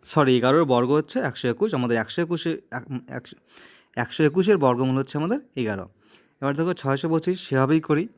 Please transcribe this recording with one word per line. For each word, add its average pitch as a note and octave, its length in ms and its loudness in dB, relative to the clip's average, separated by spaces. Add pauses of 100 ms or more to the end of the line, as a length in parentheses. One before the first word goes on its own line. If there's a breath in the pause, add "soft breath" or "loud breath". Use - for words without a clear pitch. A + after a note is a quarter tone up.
সরি, C#3 340 4
এগারোর C3+ 340 4
বর্গ B2 260 2
হচ্ছে D3+ 200 -4 (100)
একশো - 240 -6
একুশ। G3+ 260 -2
আমাদের A#2+ 240 0
একশো - 200 -8
একুশে E3 280 -4 (260)
এক, B2 80 -10 (340)
একশো, - 160 -16 (600 soft breath)
একশো A#2+ 320 -4
একুশের F#3 360 2
বর্গমূল C3 360 2
হচ্ছে C3 200 -6
আমাদের G3 180 -2 (220)
এগারো। G#2+ 260 -4 (540 soft breath)
এবার C#3 180 -2
দেখো E3+ 140 -2 (100)
ছয়শো C3+ 300 -2
পঁচিশ, E3 240 -2 (120)
সেভাবেই C#3 400 2
করি। D#3 160 2 (140)